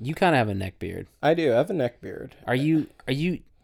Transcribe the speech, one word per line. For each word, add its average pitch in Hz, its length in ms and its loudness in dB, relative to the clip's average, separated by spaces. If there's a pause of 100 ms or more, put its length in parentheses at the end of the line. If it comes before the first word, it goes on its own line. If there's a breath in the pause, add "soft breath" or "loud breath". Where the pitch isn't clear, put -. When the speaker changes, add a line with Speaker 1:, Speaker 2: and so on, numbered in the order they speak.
Speaker 1:
You 135 140 -6
kinda 170 240 4
have 110 100 2
a 101 60 -2
neck 95 240 -8
beard. 90 280 -8 (160)
Speaker 2:
I 151 120 4
do. 160 180 2
I 113 40 6
have 151 140 2
a 202 40 -4
neck 127 260 -2
beard. - 360 -14 (100)
Speaker 1:
Are 117 80 0
you, 151 320 2 (220)
are 131 40 -2
you 160 280 -2 (240)